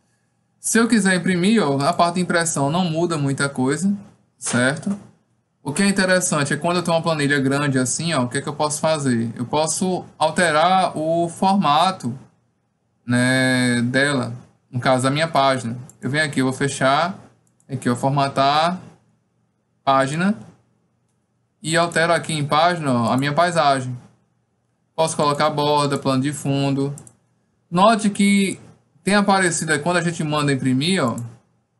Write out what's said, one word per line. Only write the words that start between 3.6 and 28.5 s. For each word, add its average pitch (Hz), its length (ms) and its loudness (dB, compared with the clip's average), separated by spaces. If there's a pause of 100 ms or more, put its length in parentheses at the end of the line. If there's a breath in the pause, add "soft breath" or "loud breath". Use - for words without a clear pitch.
certo? 135 580 -2 (680)
O 143 100 -8
que 196 100 -2
é 202 60 4
interessante 185 640 0
é 147 60 -2
quando 170 180 0
eu 175 60 0
tenho 170 120 0
uma 165 80 0
planilha 147 380 0
grande 135 380 0
assim, 160 340 -2
ó, 131 120 0
o 120 40 -4
que 120 80 -6
é 139 60 -4
que - 60 -10
eu 147 40 -4
posso 147 280 -4
fazer? 135 540 0
Eu 123 120 -8
posso 160 580 -2 (140)
alterar 170 760 2
o 165 320 -2
formato, 175 880 0 (920)
né, 123 760 2
dela, 127 540 0 (360)
no 131 80 -6
caso 127 260 2
da 135 60 2
minha 151 160 0
página. 135 480 0 (280)
Eu 131 80 -6
venho 151 160 0
aqui, 143 140 -2
eu 131 40 2
vou 131 80 0
fechar, 139 640 0 (480)
aqui, 131 220 -6
ó, 123 80 0
formatar, 139 840 0 (1040)
página, 139 520 2 (1300)
e 160 160 0
altero 165 340 2
aqui 160 220 -2
em 147 120 -4
página, 151 460 2
ó, 117 200 0
a 123 40 2
minha 143 160 0
paisagem. 143 640 0 (1000)
Posso 160 220 -2
colocar 151 320 0
borda, 147 480 0
plano 135 260 0
de 147 100 -2
fundo. 139 600 -2 (800)
Note 208 400 4
que 202 480 2 (460)